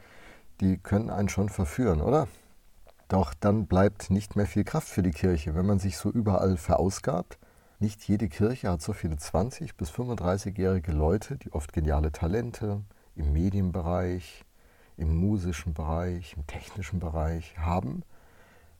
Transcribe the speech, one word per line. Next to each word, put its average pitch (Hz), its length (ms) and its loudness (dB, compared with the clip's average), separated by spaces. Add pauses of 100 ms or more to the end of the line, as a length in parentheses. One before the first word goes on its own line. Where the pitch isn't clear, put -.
(600)
die 95 180 4
können 101 320 0
einen 98 180 0
schon 98 200 0
verführen, 95 520 2
oder? 139 280 2 (800)
Doch 95 260 2
dann 104 320 2
bleibt - 440 4
nicht 98 260 0
mehr 104 100 2
viel 104 160 2
Kraft - 240 -2
für - 160 0
die 90 80 4
Kirche, 85 460 2
wenn 92 100 2
man 101 140 4
sich 95 180 -2
so - 100 -2
überall 101 480 2
verausgabt. - 840 0 (400)
Nicht 104 240 -2
jede 107 240 0
Kirche 110 420 0
hat 85 100 0
so - 120 -4
viele 82 240 -4
zwanzig - 600 -4
bis 85 140 -6
fünfunddreißigjährige 95 1000 -2
Leute, 78 440 0
die - 160 -14
oft - 200 -6
geniale 78 400 2
Talente 104 720 -2 (300)
im 73 180 0
Medienbereich, 90 1120 0 (520)
im 80 200 0
musischen 90 580 0
Bereich, 85 600 -4
im 76 100 -8
technischen - 540 -8
Bereich 80 580 -4
haben. 92 460 -2 (760)